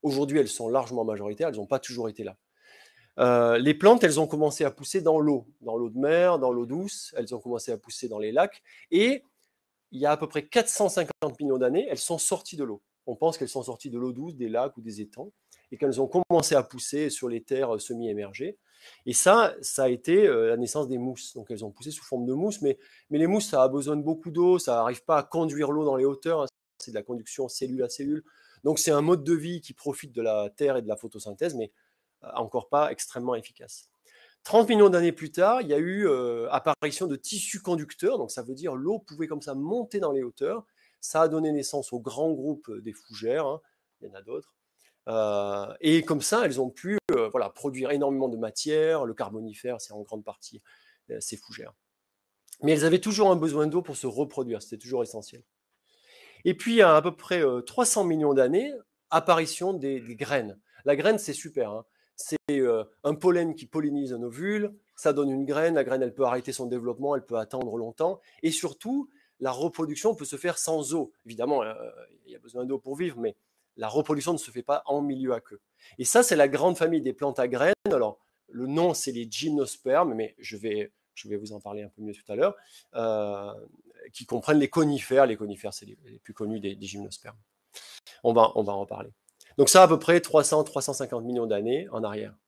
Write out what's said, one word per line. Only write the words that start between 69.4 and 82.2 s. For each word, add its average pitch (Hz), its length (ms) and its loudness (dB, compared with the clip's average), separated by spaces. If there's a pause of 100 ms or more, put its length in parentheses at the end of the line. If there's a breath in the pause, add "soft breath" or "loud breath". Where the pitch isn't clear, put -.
la 131 100 -2
reproduction 156 640 -2
peut 151 100 -10
se 135 120 -12
faire 170 200 -4
sans 156 380 -4
eau. 147 180 -2 (140)
Évidemment, 117 360 -2
euh, 110 120 -6 (500)
il 127 80 -20
y 123 40 -20
a - 20 -20
besoin 120 260 -10
d'eau 135 140 -4
pour 135 180 -10
vivre, 160 220 -6
mais 113 180 -6 (400)
la 110 120 -6
reproduction 147 440 -2
ne 156 60 -2
se - 140 -12
fait 120 100 -10
pas 147 240 -2
en 143 160 0
milieu 131 320 -2
aqueux. 113 260 -10 (380 soft breath)
Et 127 60 -6
ça, 240 180 6
c'est 214 140 4
la 143 100 8
grande 147 300 2
famille 165 240 2
des 127 120 -4
plantes 139 280 -4
à 123 80 2
graines. 139 260 2 (160)
Alors, 117 300 0 (280)
le 123 200 -8
nom, 165 260 2
c'est - 160 -4
les 117 180 -8
gymnospermes, 147 840 0
mais 110 240 -6
je - 180 -14
vais, 104 360 -6 (220)
je - 140 -18
vais 104 80 -6
vous 104 160 -12
en 104 60 -14
parler 104 240 -12
un 101 60 -16
peu - 120 -20
mieux 104 140 -12
tout - 160 -18